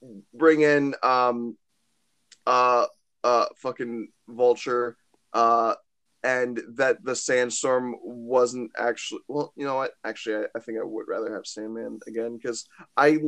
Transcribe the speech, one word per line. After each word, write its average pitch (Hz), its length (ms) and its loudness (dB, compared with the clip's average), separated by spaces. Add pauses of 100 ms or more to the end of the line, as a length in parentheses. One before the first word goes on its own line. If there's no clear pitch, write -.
(340)
bring 156 280 6
in, 143 420 4
um, 120 540 0 (880)
uh, 123 400 4 (400)
uh, 120 220 4 (100)
fucking 120 500 -8 (220)
Vulture, 120 640 0 (380)
uh, 117 400 4 (500)
and 123 360 0 (160)
that 131 300 2
the 127 100 -4
Sandstorm 127 840 0
wasn't 123 760 0
actually, 113 500 -4
well, 143 280 -6
you 143 100 -8
know 135 100 -2
what? 131 160 -2 (120)
Actually, 110 320 -6 (100)
I, - 120 -10
I - 20 -6
think 113 200 -10
I 110 40 -6
would 107 240 -10
rather 107 260 -6
have 98 120 -10
Sandman 110 640 -12
again, 113 360 -8
'cause 117 240 -8 (300)
I, 151 300 4